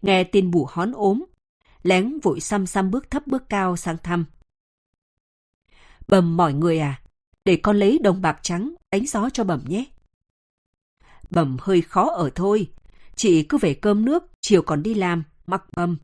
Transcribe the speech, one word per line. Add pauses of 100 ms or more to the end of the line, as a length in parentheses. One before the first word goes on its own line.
Nghe
tin
Bủ
Hón
ốm, (580)
Lén
vội
xăm
xăm
bước
thấp
bước
cao
sang
thăm. (1800)
"Bầm
mỏi
người
à? (440)
Để
con
lấy
đồng
bạc
trắng (180)
đánh
gió
cho
Bầm
nhé." (1400)
"Bầm
hơi
khó
ở
thôi, (440)
chị
cứ
về
cơm
nước, (180)
chiều
còn
đi
làm, (240)
mặc (120)
Bầm."